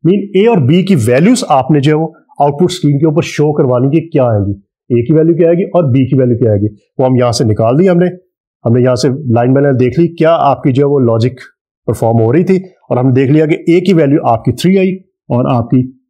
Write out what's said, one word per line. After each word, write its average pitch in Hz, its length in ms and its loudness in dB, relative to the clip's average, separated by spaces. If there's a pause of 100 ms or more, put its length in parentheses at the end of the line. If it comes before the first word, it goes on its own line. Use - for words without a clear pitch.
मीन 190 300 0
ए 196 120 2
और 233 180 2
बी 165 180 2
की 196 120 0 (100)
वैल्यूज 156 460 2
आपने 147 300 0
जो 147 100 0
है 151 60 0
वो 160 160 -6 (280)
आउटपुट 147 300 0
स्क्रीन 143 280 -2
के 156 60 0
ऊपर 156 200 0
शो 151 280 -2
करवानी 131 360 0
कि 160 200 -2
क्या 131 160 0
आएगी, 101 340 -2 (300)
ए 120 180 0
की 156 60 0
वैल्यू 160 220 2
क्या 165 140 2
आएगी 175 140 0 (120)
और 170 160 0
बी 131 140 2
की 131 120 -2
वैल्यू 123 200 0
क्या 113 140 0
आएगी, 104 160 0 (320)
वो 127 60 2
हम 127 120 0
यहाँ 123 140 2
से 127 140 -2
निकाल 113 320 0
दी 190 100 2
हमने। 175 180 2 (600)
हमने 123 180 2
यहाँ 127 120 2
से 127 140 -2 (240)
लाइन 123 200 0
बाय 139 100 2
लाइन 143 140 0
देख 123 220 -2
ली 170 160 2
क्या 160 160 0 (140)
आपकी 139 260 0
जो 131 100 0
है 143 100 0
वो 143 100 0
लॉजिक 120 380 0 (480)
परफॉर्म 117 320 0
हो 113 120 2
रही 170 120 2
थी, 185 200 0 (280)
और 127 60 -2
हमने 127 180 0
देख 131 160 0
लिया 156 140 2
कि 156 240 -2
ए 170 120 4
की - 120 0
वैल्यू 156 340 2
आपकी 117 260 -2
थ्री 190 240 0
आई 185 180 0 (340)
और 131 220 -2
आपकी 127 320 0 (260)